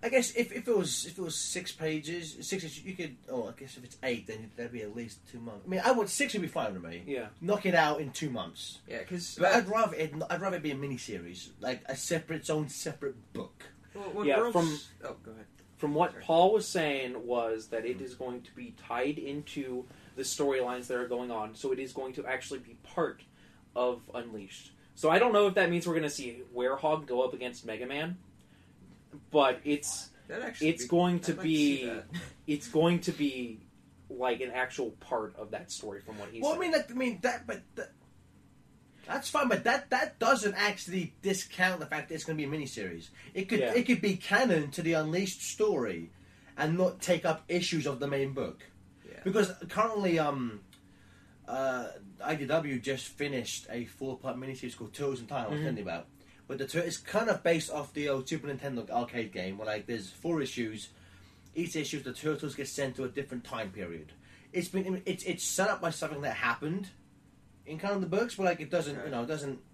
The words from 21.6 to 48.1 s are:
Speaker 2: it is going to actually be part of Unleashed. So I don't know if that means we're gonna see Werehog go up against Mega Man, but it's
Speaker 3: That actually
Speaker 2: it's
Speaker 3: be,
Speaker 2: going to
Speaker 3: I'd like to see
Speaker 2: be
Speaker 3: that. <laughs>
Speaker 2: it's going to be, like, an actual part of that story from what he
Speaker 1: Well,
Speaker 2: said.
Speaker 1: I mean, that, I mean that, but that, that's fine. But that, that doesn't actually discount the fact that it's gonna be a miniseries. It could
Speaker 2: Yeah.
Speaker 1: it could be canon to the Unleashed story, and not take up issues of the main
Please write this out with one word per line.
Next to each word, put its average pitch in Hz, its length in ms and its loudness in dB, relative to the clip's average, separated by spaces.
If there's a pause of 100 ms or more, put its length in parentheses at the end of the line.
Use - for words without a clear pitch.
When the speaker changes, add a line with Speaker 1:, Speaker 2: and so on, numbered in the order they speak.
Speaker 2:
it 127 80 0
is 131 120 -6
going 131 220 -6
to 143 120 -6
actually 127 340 -4
be 117 240 -20
part - 380 -2 (520)
of 123 260 2 (140)
Unleashed. 110 560 -10 (240)
So 156 160 4
I 175 80 8
don't 240 140 8
know 208 160 8
if 185 60 2
that 185 160 6
means 175 180 2
we're 165 60 2
gonna 156 160 2
see 123 320 -8 (120)
Werehog 139 520 2
go 123 160 2
up 127 120 2
against 123 320 -8
Mega 113 200 -6
Man, 156 300 -4 (1120)
but 135 340 6
it's - 460 -2 (180)
Speaker 3:
That 208 140 -8
actually 165 280 0
Speaker 2:
it's 170 140 -2
Speaker 3:
be, 180 40 -10
Speaker 2:
going 175 320 4
to 175 120 -2
Speaker 3:
I'd 147 60 -2
like 165 80 -2
to - 80 2
see 143 280 6
Speaker 2:
be 123 40 -2
Speaker 3:
that. 117 180 -6 (220)
<laughs> - 200 -16
Speaker 2:
it's 147 220 -2
going 170 340 6
to 185 100 0
be, 127 480 -2 (500)
like, 127 300 0
an 127 100 -2
actual 127 400 -2 (100)
part 107 360 -4
of 104 160 -8
that 90 180 -8
story 101 300 -8
from 107 180 -14
what 101 120 -10
he 226 100 -10
Speaker 1:
Well, 294 120 2
Speaker 2:
said. 330 40 2
Speaker 1:
I 349 40 -4
mean, 359 120 0
that, 269 180 4
I 233 40 -12
mean 247 280 0
that, 240 240 -2
but 185 160 -8 (140)
that, - 160 -10 (1120)
that's - 240 -4
fine. 285 180 4
But 208 160 2
that, 262 260 2
that 262 280 0
doesn't 214 360 4
actually 190 680 0
discount 185 580 2
the 147 60 -6
fact 151 220 -4
that 165 60 -6
it's 156 100 -6
gonna 160 120 -2
be 151 80 0
a 139 40 -2
miniseries. 110 600 -6 (260)
It 190 140 -2
could 226 120 4
Speaker 2:
Yeah. 233 140 4
Speaker 1:
it 247 120 6
could 247 140 6
be 190 160 2
canon 190 560 4
to 175 100 -6
the 165 120 2
Unleashed 160 480 0
story, 117 680 0 (460)
and 156 200 2
not 180 240 4
take 170 240 2
up 160 240 2
issues 170 380 2
of 135 140 -2
the 139 80 -2
main 139 240 0